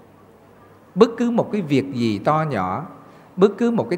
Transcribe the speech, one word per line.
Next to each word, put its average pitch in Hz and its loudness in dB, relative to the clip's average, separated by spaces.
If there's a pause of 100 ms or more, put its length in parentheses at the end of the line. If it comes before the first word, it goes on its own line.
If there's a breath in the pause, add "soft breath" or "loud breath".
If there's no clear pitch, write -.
(960)
Bất 233 6
cứ 240 0
một 214 0
cái 208 -2
việc 139 2 (100)
gì 117 0
to 156 0
nhỏ, 101 -4 (500 loud breath)
bất 202 4
cứ 240 2
một 190 0
cái 175 -2